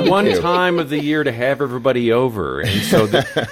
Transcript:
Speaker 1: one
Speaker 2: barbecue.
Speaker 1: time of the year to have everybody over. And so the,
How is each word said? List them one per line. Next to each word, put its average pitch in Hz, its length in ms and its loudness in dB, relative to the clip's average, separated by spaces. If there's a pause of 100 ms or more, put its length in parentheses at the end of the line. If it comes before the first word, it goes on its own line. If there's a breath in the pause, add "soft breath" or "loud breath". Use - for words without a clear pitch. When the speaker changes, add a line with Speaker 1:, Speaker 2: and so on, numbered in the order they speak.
Speaker 1:
one 190 240 2
Speaker 2:
barbecue. 190 160 2
Speaker 1:
time 175 380 0
of 156 100 -4
the 151 100 -2
year 151 240 0
to 143 80 0
have 127 300 -2
everybody 123 500 0
over. 110 500 0
And 98 220 -2
so 107 240 2
the, 117 460 -2